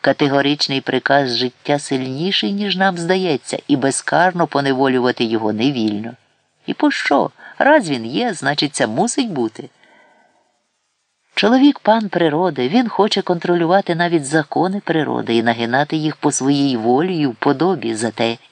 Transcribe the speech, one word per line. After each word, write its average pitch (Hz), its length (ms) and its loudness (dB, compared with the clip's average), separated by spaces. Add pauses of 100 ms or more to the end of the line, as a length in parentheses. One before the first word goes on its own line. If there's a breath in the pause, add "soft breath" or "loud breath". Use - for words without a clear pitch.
Категоричний 139 800 0
приказ 131 560 0
життя 127 420 -2
сильніший, 143 720 -4
ніж 202 240 -4
нам 190 220 0
здається, 170 600 -2 (100)
і 143 80 4
безкарно 160 720 0
поневолювати 127 800 0
його 110 280 0
не 113 200 0
вільно. 110 400 -4 (540)
І - 80 -4
пощо? - 560 0 (280 loud breath)
Раз 277 320 4
він 117 160 -4
є, 202 280 -4
значить, 147 400 -4
це 131 120 0
мусить 208 440 -2
бути. 131 380 -6 (1700 soft breath)
Чоловік — 262 480 4
пан 214 260 2
природи, 165 600 0
він 233 200 2
хоче 202 340 0
контролювати 175 720 0
навіть 165 320 0
закони 160 580 -2
природи 123 520 -2
і 117 60 2
нагинати 120 540 0
їх 151 200 -4
по 147 160 0
своїй 139 440 0
волі 135 420 0
і 147 80 0
вподобі, 135 680 -2
зате 113 420 -2 (160 soft breath)